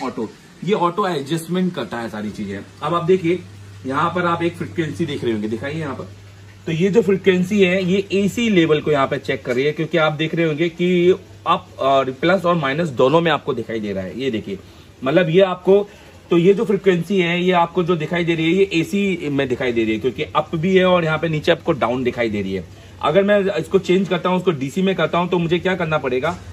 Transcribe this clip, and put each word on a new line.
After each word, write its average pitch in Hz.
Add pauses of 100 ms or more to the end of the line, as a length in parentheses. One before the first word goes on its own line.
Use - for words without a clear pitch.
auto, 120 (340)
ये 180
auto 175
adjustment 165
करता 120
है 117
सारी 104
चीजें। 98 (240)
अब 151
आप 170
देखिए, 180 (460)
यहाँ 139
पर 180
आप 262
एक 170
फ्रीक्वेंसी 165
देख 143
रहे 117
होंगे, 107
दिखाइए 139
यहाँ 139
पर। - (580)
तो 170
ये 165
जो 214
frequency 190
है, 185
ये 196
एसी 202
label 156
को 151
यहाँ 135
पे 143
check -
कर 127
रही 131
है, 151
क्योंकि 156
आप 156
देख 156
रहे 165
होंगे 156
कि 175 (320)
अप 180 (120)
और 135
plus 170
और 175
minus 151
दोनों 131
में 165
आपको 143
दिखाई 113
दे 104
रहा 95
है। 92
ये 131
देखिए, 101 (460)
मतलब, 160
ये 170
आपको, 190 (420)
तो 175
ये 175
जो 202
frequency 185
है, 175
ये 180
आपको 175
जो 175
दिखाई 170
दे 165
रही 160
है, 165
ये 196
एसी 180
में 139
दिखाई 127
दे 113
रही 110
है, 110
क्योंकि 123
अप -
भी 180
है 185
और 180
यहाँ 156
पे 170
नीचे 156
आपको 165
down 120
दिखाई 120
दे 104
रही 95
है। 92 (380)
अगर 175
मैं 202 (160)
इसको 160
change 185
करता 180
हूँ, 180
उसको 180
डीसी 139
में 190
करता 160
हूँ, 180
तो 185
मुझे 170
क्या 185
करना 160
पड़ेगा, 131 (160)